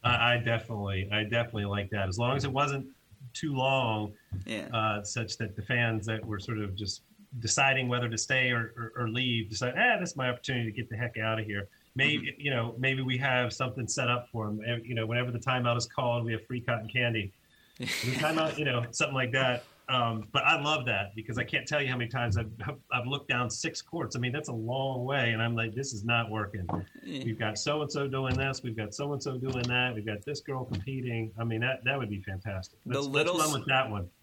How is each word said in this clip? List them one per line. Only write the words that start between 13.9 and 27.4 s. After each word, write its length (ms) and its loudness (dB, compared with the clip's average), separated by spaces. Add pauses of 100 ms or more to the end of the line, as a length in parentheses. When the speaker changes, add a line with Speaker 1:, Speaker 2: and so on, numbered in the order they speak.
Speaker 1:
up 220 2
for 180 -2
'em. 180 -4
Ev-, 200 -2
you 80 -4
know, 120 0
whenever 260 0
the 80 -2
timeout 360 2
is 100 -2
called, 380 0
we 80 0
have 140 -4
free 140 -4
cotton 280 -2
candy. 440 0 (240)
Speaker 2:
<laughs> 220 -20
Speaker 1:
The 80 -6
timeout, 720 0
you 60 0
know, 280 2
something 220 -2
like 180 2
that. 320 2 (240)
Um, 440 2
but 120 2
I 160 6
love 260 2
that 300 0
because 220 -4
I 60 2
can't 220 -2
tell 160 2
you 60 0
how 80 0
many 140 -2
times 260 2
I've, 140 0 (420)
I've 140 0
looked 220 -4
down 220 2
six 320 -4
courts. 320 -4
I 60 0
mean, 100 2
that's 180 -4
a 40 -6
long 520 -2
way, 280 2
and 100 2
I'm 140 2
like, 180 0
"This 180 -4
is 120 -6
not 260 2
working." 360 -2 (380)
Speaker 2:
Yeah. 200 -6
Speaker 1:
We've 140 -2
got 200 0